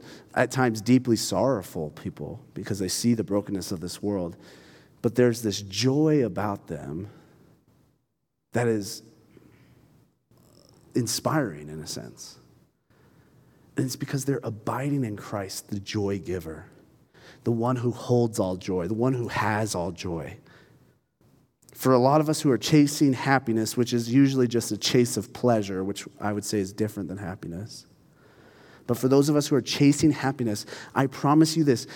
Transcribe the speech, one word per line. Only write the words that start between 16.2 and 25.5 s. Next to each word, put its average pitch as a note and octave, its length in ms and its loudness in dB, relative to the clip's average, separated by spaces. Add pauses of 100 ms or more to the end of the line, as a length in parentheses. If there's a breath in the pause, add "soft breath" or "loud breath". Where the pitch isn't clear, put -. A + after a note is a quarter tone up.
the A#2+ 80 2
one A#2+ 240 0
who A#2+ 160 -2
holds A#2+ 480 0
all F#2 160 0
joy, F2+ 320 -4
the A2 60 -4
one B2 180 0
who A#2+ 160 -4
has G#2+ 480 -2
all F2 160 -4
joy. E2+ 460 -8 (1400 soft breath)
For C3 200 4
a B2 40 8
lot C3+ 220 6
of D3+ 80 0
us D3+ 140 0
who D3 80 4
are A#2 80 4
chasing D3 560 4
happiness, A#2 640 0
which B2 160 2
is A#2 180 0
usually C3+ 340 6
just A#2 240 0
a G#2 60 -4
chase B2 400 2
of G#2 160 -4
pleasure, G2+ 500 0